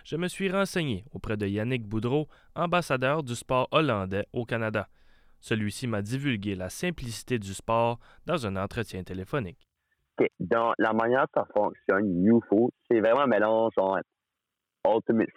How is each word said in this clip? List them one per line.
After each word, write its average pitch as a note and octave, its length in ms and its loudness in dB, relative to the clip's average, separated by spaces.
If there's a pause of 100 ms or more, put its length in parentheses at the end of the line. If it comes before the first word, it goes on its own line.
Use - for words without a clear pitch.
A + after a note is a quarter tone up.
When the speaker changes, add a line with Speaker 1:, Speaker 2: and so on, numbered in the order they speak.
Speaker 1:
je - 120 -8
me F3 100 -2
suis F#3 240 -4
renseigné E3+ 600 -2
auprès G#2+ 240 -6
de G#2 100 -2
Yannick A2 400 -2
Boudreau, A#2+ 400 -2 (300)
ambassadeur D#3 680 0
du A#2+ 140 -6
sport B2+ 340 0
hollandais G2+ 640 0
au B2 120 -2
Canada. A2 440 -2 (520)
Celui-ci G#2+ 460 -2
m'a G#2+ 160 -2
divulgué G#2+ 540 -2
la F#2 120 -6
simplicité B2+ 680 -6
du G2 160 -8
sport A#2 460 0 (260)
dans D3 180 -2
un G2 120 -2
entretien F#2+ 480 -6
téléphonique. F#2 640 -8 (500)
Speaker 2:
Ok, - 100 2 (120)
dans A#2 380 2
la A2 140 2
manière A#2+ 340 2
que - 140 -2
ça - 140 -2
fonctionne, G2 720 2
ufo, A2+ 460 4 (180)
c'est A#2 80 4
vraiment A#2 220 4
un C#3+ 80 2
mélange A2 480 2
entre F#2+ 260 2 (840)
Ultimate A2 520 2